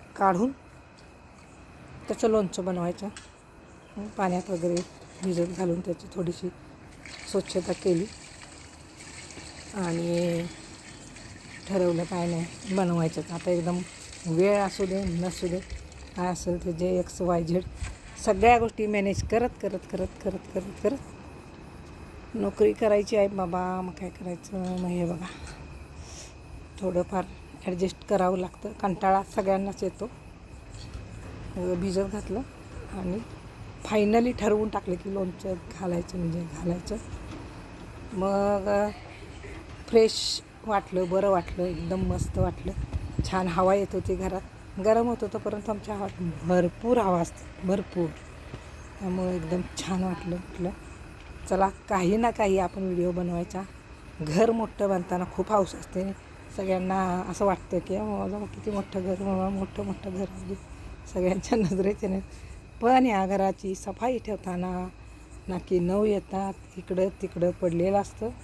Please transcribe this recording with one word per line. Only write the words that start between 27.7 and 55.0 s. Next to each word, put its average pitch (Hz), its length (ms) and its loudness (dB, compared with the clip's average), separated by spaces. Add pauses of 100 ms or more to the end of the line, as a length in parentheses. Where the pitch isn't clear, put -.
करावं 185 300 4
लागतं. 185 340 -6
कंटाळा 190 520 4 (120)
सगळ्यांनाच 196 480 2
येतो. 196 260 -4 (1500)
अ, 180 160 0
भिजत 185 380 2
घातलं 202 280 -4 (540)
आणि 185 240 -2 (680)
फायनली 214 480 6
ठरवून 214 380 2
टाकलं 196 260 -2
की 190 180 -6
लोणचं 190 400 -2 (260)
घालायचं 175 380 -2
म्हणजे 170 300 -2 (100)
घालायचं. 175 380 -2 (1160)
मग, 202 540 2
अ, 208 220 4 (1000)
फ्रेश - 540 6 (260)
वाटलं, 190 420 2
बरं 190 200 6
वाटलं, 180 340 2
एकदम 175 380 0
मस्त - 360 0
वाटलं. 185 340 2 (600)
छान 185 160 2
हवा 185 280 6
येत 202 180 4
होती 185 220 0
घरात, 185 260 -2 (440)
गरम 233 220 6
होत 233 140 0
होतं, 208 180 -2
परंतु 208 320 -4
आमच्या 208 240 -4
हवा, 190 340 -4 (140)
भरपूर 180 540 4
हवा 185 240 4
असते, - 460 -6
भरपूर. 185 400 2 (920)
त्यामुळे 185 360 0
एकदम 170 260 0 (160)
छान 185 260 0
वाटलं. 175 320 -2
म्हटलं, 180 340 -4 (800)
"चला, 190 200 4 (200)
काही 190 280 4
ना 226 140 6
काही 202 260 4
आपण 190 260 0
व्हिडिओ 175 280 2
बनवायचा." 175 500 -2 (600)
घर 175 300 6
मोठं 226 380 0
बांधताना 180 340 2 (100)